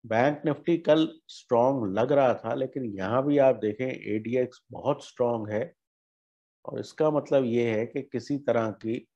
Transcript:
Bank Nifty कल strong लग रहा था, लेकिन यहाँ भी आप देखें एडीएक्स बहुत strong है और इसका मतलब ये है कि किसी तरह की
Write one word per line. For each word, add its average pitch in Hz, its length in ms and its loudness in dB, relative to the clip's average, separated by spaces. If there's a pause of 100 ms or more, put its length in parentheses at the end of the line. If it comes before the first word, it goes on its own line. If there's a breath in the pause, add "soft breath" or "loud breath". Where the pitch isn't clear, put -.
Bank 127 400 0
Nifty 165 320 0
कल 160 500 2
strong 120 720 0
लग 131 120 2
रहा 135 220 4
था, 113 200 -4
लेकिन 135 320 -4
यहाँ 107 400 -2
भी 147 120 2
आप 131 180 6
देखें 107 320 -4
एडीएक्स 117 840 -4
बहुत 113 340 -4
strong 117 440 -4
है 107 240 -4 (920)
और - 140 -8
इसका 156 320 0
मतलब 143 340 2
ये 117 340 0
है 117 60 -2
कि 135 160 -8
किसी 131 360 -6
तरह 117 340 0
की 113 440 -8